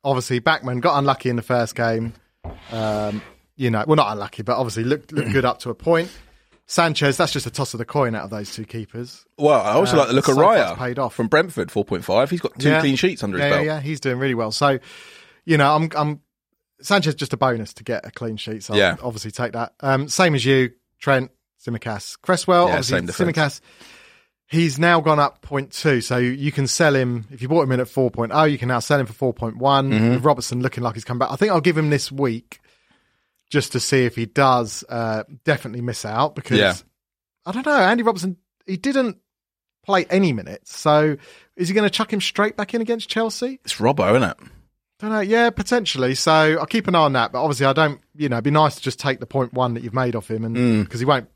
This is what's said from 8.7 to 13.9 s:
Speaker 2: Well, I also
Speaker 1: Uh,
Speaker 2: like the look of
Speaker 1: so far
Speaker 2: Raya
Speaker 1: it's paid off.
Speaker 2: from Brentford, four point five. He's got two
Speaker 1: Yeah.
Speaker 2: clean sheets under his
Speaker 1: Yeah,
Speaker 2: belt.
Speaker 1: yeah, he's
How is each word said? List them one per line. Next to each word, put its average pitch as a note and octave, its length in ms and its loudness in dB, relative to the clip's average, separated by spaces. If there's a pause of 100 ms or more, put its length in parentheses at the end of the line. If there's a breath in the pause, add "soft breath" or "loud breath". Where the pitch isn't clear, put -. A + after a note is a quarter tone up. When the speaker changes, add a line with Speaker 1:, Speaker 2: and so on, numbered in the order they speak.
Speaker 2:
Well, D3 220 6
I G2+ 120 0
also E3+ 240 4
Speaker 1:
Uh, D3+ 40 6
Speaker 2:
like B2+ 80 2
the A#2 60 0
look C3+ 140 4
of C#3 60 4
Speaker 1:
so C#3 80 4
far G3+ 120 6
Speaker 2:
Raya A2+ 180 2
Speaker 1:
it's F#2 60 -10
paid B2 200 -6
off. B2+ 160 -4
Speaker 2:
from A#2 140 -2
Brentford, D#3 440 0
four G2+ 120 0
point F#2 200 -6
five. A#2+ 260 2
He's F3 100 -2
got - 180 -6
two C3+ 100 2
Speaker 1:
Yeah. D#3 120 4
Speaker 2:
clean C#3 160 2
sheets F3 280 -2
under G2 140 -4
his C#3+ 60 0
Speaker 1:
Yeah, C#3+ 60 0
Speaker 2:
belt. D3 160 2
Speaker 1:
yeah, D#3 140 -4
he's D3 200 -8